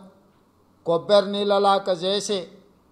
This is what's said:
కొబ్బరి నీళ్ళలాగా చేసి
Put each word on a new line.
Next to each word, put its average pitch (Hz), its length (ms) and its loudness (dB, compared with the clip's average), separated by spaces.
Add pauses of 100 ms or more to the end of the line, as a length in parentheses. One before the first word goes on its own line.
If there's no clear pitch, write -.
(880)
కొబ్బరి 190 460 2
నీళ్ళలాగా 196 600 0
చేసి 190 560 -4 (440)